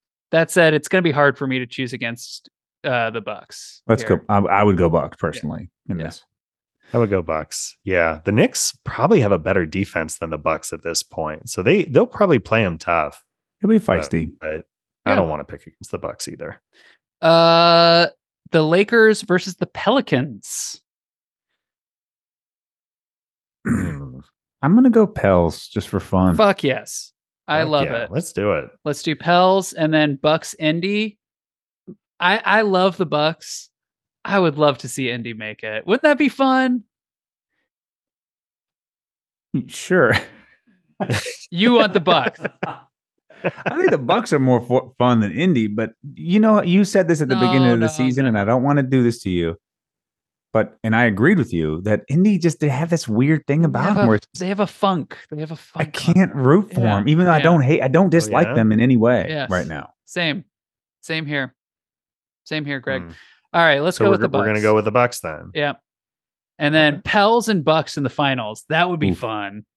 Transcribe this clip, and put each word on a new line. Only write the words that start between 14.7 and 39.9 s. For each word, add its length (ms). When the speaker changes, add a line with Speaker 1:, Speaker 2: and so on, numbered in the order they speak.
Speaker 1:
Yeah. 80
Speaker 3:
I 20
don't 140
wanna 160
pick 220
against 240
the 80
Bucks 280
either. 360
Speaker 1:
Uh, 840
the 120
Lakers 580
versus 320
the 120
Pelicans. 1160
Speaker 3:
Hmm. 540
Speaker 2:
I'm 120
gonna 160
go 160
Pels 640
just 200
for 120
fun. 360
Speaker 1:
Fuck 280
yes. 480
I 160
Speaker 3:
Fuck 80
Speaker 1:
love 140
Speaker 3:
yeah. 200
Speaker 1:
it. 60
Speaker 3:
Let's 220
do 220
it. 140
Speaker 1:
Let's 200
do 100
Pels 580
and 220
then 220
Bucks 420
Indy. 600
I, 260
I 180
love 340
the 100
Bucks. 640
I 140
would 200
love 200
to 100
see 220
Indy 220
make 300
it. 240
Wouldn't 160
that 160
be 100
fun? 540
Speaker 2:
Sure. 460